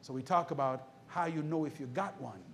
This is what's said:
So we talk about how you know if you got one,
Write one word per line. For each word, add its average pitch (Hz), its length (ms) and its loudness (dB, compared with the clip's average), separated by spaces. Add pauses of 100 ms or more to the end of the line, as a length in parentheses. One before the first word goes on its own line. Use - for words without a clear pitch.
So 135 120 -10
we 131 100 -2
talk 170 280 4
about 131 380 2 (160)
how 175 200 0
you 165 160 0
know 156 220 2
if 143 160 -4
you 139 80 -6
got 190 320 -2
one, 120 240 -10 (100)